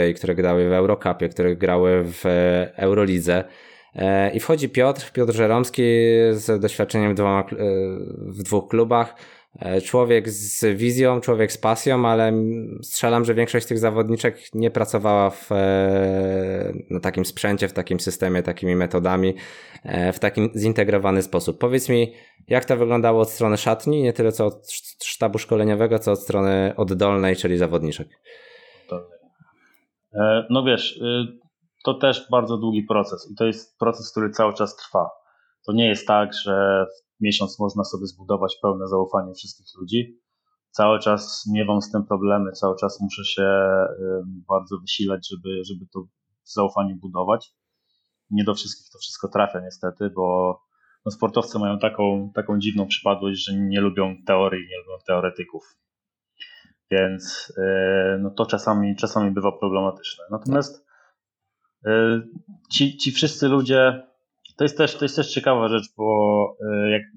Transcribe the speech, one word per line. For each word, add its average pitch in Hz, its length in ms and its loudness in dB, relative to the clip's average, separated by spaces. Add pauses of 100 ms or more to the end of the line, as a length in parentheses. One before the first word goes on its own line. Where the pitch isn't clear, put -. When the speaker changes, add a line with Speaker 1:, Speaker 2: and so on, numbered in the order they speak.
Speaker 1:
A, 85 40 2
które 90 220 -2
grały 90 340 2
w 90 40 2
Eurocupie, 92 560 2
które 90 260 2
grały 90 480 4
w, 87 220 -8
e, 90 520 2
Eurolidze. 92 680 2 (520)
E, 98 400 2
i 113 40 -2
wchodzi 147 300 0
Piotr, 135 420 0
Piotr 117 220 2
Żeromski 117 500 2 (480)
z 107 300 0
doświadczeniem 104 540 0
dwoma 98 280 2
kl-, 110 180 -8
e, 107 40 0 (640)
w 98 120 -10
dwóch 101 260 0
klubach. 117 460 2 (440)
E, 92 220 0
człowiek 117 480 2
z 101 480 -2
wizją, 123 440 2
człowiek 110 300 2
z - 60 -8
pasją, 120 500 0
ale 113 200 4
m-, 110 560 -2
strzelam, 120 420 0
że 113 80 2
większość 117 340 0
tych 113 120 -2
zawodniczek 113 600 0 (140)
nie 113 180 0
pracowała 104 580 2
w, - 220 -10
e, 95 1200 0 (160)
na 90 100 -4
takim 92 260 -2
sprzęcie, 101 420 -2
w - 60 -12
takim 92 260 -2
systemie, 92 440 0
takimi 90 320 -2
metodami, 92 580 2 (500)
e, 90 300 0
w - 60 -14
takim 104 360 0
zintegrowany 101 680 2
sposób. 87 380 -2
Powiedz 123 300 0
mi, 117 240 2 (340)
jak 127 180 2
to 127 120 2
wyglądało 117 440 4
od 110 80 2
strony 107 280 0
szatni, 147 440 0
nie 120 120 2
tyle 113 180 2
co 110 140 0
od 104 80 0
sz-, - 500 -16
sztabu 110 340 -2
szkoleniowego, 107 600 2
co 104 120 0
od 101 80 2
strony 98 580 0
oddolnej, 95 580 2
czyli 90 220 0
zawodniczek? 80 500 -2 (760)
Speaker 2:
Oddolnej. 87 340 -14 (920)
E, 107 360 2
no 131 140 0
wiesz, 127 340 0
y, 120 280 -4 (580)
to 135 100 0
też 131 380 0
bardzo 117 260 2
długi 107 260 0
proces 101 480 -2
i 101 40 -18
to 113 100 0
jest - 340 -6
proces, 113 320 -2
który 107 180 -2
cały 107 240 2
czas 104 220 -4
trwa. - 340 -2 (560)
To 104 80 -4
nie 113 140 4
jest 107 200 0
tak, 104 260 2
że 98 520 2 (340)
w - 40 -20
miesiąc 104 360 -2
można 101 240 -2
sobie 98 220 -10
zbudować 95 560 -4
pełne 95 260 -2
zaufanie 95 460 -2
wszystkich - 340 -20 (120)
ludzi. 113 400 -6 (520)
Cały 107 280 2
czas 104 540 -2
miewam 104 280 0
z - 100 -12
tym 104 140 -2
problemy, 101 460 0
cały 95 260 -2
czas 98 240 -6
muszę 98 240 -6
się, - 180 -2
y, 95 800 0 (260)
bardzo 95 320 -2
wysilać, 95 500 -4
żeby, 95 320 -8
żeby 92 300 -14
to 95 100 -10 (400)
zaufanie 101 580 -2
budować. 92 500 -2 (800)
Nie 104 140 0
do 101 100 0
wszystkich - 400 -12
to - 60 -20
wszystko - 280 -12
trafia 101 320 -2
niestety, 92 560 -8
bo, 92 440 -2 (460)
no, 107 60 -6
sportowcy 110 480 -4
mają 101 200 -2
taką, 101 560 -2
taką 104 240 -4
dziwną 104 280 -2
przypadłość, 98 580 -2
że 101 80 -6
nie 98 280 -2
lubią 95 340 -2 (100)
teorii, 95 440 0
nie 92 80 -14
lubią 90 300 -16
teoretyków. 90 560 -4 (1300)
Więc, 95 640 -2
y, 95 640 0
no, 101 100 -4
to 107 160 -4
czasami, 104 500 -2
czasami 104 360 -2
bywa 98 200 -2
problematyczne. 95 800 -6
Natomiast, 135 540 -4 (1040)
y, - 20 2 (800)
ci, 139 260 0
ci - 140 -2
wszyscy 147 360 0
ludzie, 131 600 2 (500)
to 147 60 0
jest 147 140 0
też, - 180 0
to 147 100 -2
jest 139 100 -6
też 151 160 -2
ciekawa 123 360 2
rzecz, 110 180 0 (120)
bo, 104 600 2 (280)
y, 104 40 2
jak 107 120 2 (160)